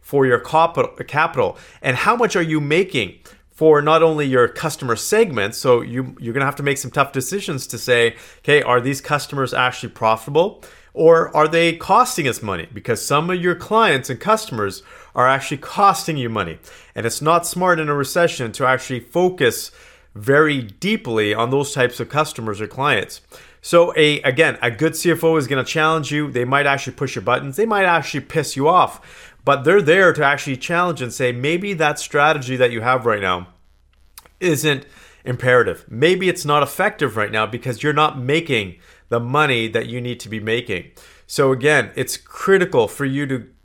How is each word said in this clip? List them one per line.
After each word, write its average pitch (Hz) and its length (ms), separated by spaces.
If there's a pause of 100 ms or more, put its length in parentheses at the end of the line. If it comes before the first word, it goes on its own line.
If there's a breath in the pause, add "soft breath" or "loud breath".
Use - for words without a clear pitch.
for 139 260
your 123 140
cop-, - 640
capital, 143 500 (240 loud breath)
and 131 160
how 214 200
much 240 180
are 185 80
you 156 180
making 147 600 (320 soft breath)
for 156 280
not 156 220
only 156 240
your 127 220
customer 139 480
segments, 139 640
so 123 220
you, 127 380
you're 117 160
gonna 139 100
have 143 120
to 143 80
make 143 120
some 131 140
tough 143 220
decisions 156 560
to 120 100
say, 117 380 (220 loud breath)
"Okay, 143 240
are 123 180
these 135 200
customers 139 540
actually 123 360
profitable, 143 680 (320 loud breath)
or 165 440
are 151 100
they 165 300
costing 196 500
us 117 160
money?" 92 320
Because 104 260
some 151 300
of 185 100
your 175 140
clients 175 560
and 123 80
customers 123 640 (320 loud breath)
are 127 140
actually 135 300
costing 190 580
you 123 120
money. 95 300 (380 loud breath)
And 110 100
it's - 160
not 165 240
smart 180 320
in 156 100
a 147 60
recession 143 560
to 131 160
actually 127 320
focus 165 720 (460 soft breath)
very 139 460
deeply 110 720
on 113 160
those 139 240
types 123 240
of 117 100
customers 117 520
or 107 80
clients. 135 520 (400 loud breath)
So 170 360
a, 151 260
again, 139 400
a 120 80
good 147 240
C 175 160
F 160 140
O 160 120
is 135 120
gonna 131 160
challenge 156 480
you. 147 180
They 123 140
might 139 220
actually 139 260
push - 240
your 113 60
buttons. 127 340
They 214 100
might 208 180
actually 165 360
piss - 360
you 135 120
off. - 640 (120)
But 139 200
they're 185 180
there 170 300
to 147 120
actually 139 320
challenge 170 460
and 117 100
say, 123 200
"Maybe 170 420
that 151 240
strategy 143 580
that 123 140
you 117 100
have 123 260
right 107 140
now 90 280 (920)
isn't 147 480 (380 soft breath)
imperative. 123 640
Maybe 180 400
it's 175 160
not 147 180
effective 143 540
right 104 160
now 110 120
because 120 380
you're 147 100
not 151 260
making 127 580 (320 soft breath)
the 117 120
money 127 480
that 117 180
you 120 140
need 120 200
to - 80
be 110 100
making." 110 540 (340 soft breath)
So 135 240
again, 131 460
it's - 200
critical 180 720
for - 160
you 139 220
to 131 200 (180)